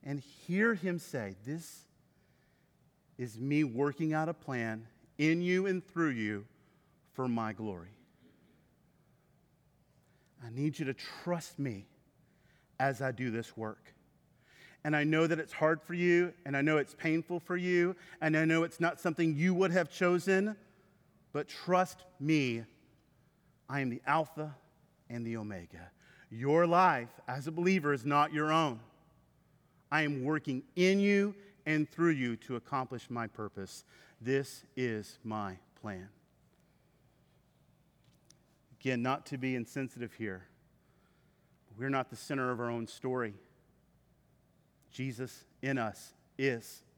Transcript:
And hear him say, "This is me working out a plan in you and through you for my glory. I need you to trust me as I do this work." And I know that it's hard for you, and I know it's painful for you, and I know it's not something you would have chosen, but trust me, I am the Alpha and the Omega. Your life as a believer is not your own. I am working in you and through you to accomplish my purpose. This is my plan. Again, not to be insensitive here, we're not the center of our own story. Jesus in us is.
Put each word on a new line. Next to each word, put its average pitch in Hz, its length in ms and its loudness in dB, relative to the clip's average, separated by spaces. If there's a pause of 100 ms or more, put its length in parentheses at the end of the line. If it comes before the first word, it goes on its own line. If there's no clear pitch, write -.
And 143 160 -6
hear 196 540 0
him 180 260 -2
say, 104 460 -8
"This 160 420 -10 (1300)
is 113 200 -10
me 143 260 2
working 143 500 -2
out 156 160 0
a 170 40 -4
plan 113 540 -6 (300)
in 160 240 4
you 180 240 2
and 185 200 -2
through 165 220 0
you 107 400 -2 (640)
for 131 160 -2
my 113 240 -2
glory. 98 420 -10 (2500)
I 120 60 -14
need 139 300 -2
you 151 80 -4
to 131 80 -2
trust - 640 -8
me 113 280 -4 (920)
as 135 240 0
I 131 100 -2
do 123 180 -4
this 113 280 -6
work." 110 360 -10 (920)
And 151 120 2
I 147 80 4
know 156 240 4
that 156 100 2
it's 160 140 -8
hard 160 280 2
for - 140 -12
you, 175 400 4 (100)
and 139 120 -4
I 139 60 2
know 156 160 4
it's 139 160 -2
painful 165 440 -2
for 180 180 -4
you, 180 380 2 (260)
and 156 160 2
I 160 80 4
know 165 200 4
it's 165 160 -6
not 165 180 0
something 160 380 0
you 180 180 4
would 185 160 4
have 175 180 2
chosen, 190 680 2 (720)
but 143 160 -4
trust - 580 0 (140)
me, 135 460 2 (1040)
I 139 100 -4
am 131 120 -2
the 120 140 -8
Alpha 151 540 0 (500)
and 120 160 -6
the 113 120 -4
Omega. 90 560 -12 (380)
Your 139 360 4
life 165 640 4
as 131 180 -6
a 160 60 -6
believer 175 400 2
is 127 120 -2
not 147 280 4
your 151 180 0
own. 156 300 2 (1120)
I 151 100 4
am 143 220 -2
working 147 400 -2 (100)
in 185 240 4
you 202 380 4 (280)
and 151 240 0
through 165 220 2
you 127 280 0
to - 180 -8
accomplish 127 520 -6
my 117 200 -4
purpose. 101 560 -10 (360)
This 135 440 -2 (100)
is 113 480 -4
my 104 380 -6 (160)
plan. 98 340 -10 (2500)
Again, 127 280 -2
not 127 260 -2
to 139 120 -8
be 131 160 -2
insensitive 120 600 -8
here, 95 340 -8 (1300)
we're 123 120 -6
not 135 220 -2
the 117 60 -16
center 131 340 -4
of 120 80 -4
our 120 100 -4
own 117 200 -4
story. 127 460 -6 (1600)
Jesus 127 560 -10 (160)
in 135 160 -2
us 110 340 -6 (240)
is. 127 460 -2 (160)